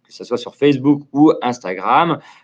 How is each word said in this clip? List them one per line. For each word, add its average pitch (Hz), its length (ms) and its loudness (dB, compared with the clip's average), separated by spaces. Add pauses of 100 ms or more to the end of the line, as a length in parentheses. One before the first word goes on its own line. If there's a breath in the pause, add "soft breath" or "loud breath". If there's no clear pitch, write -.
que - 60 -20
ce - 100 -20
soit 120 140 -6
sur - 180 -12
Facebook 143 460 2 (120)
ou 151 280 4
Instagram, 123 800 -2 (260 loud breath)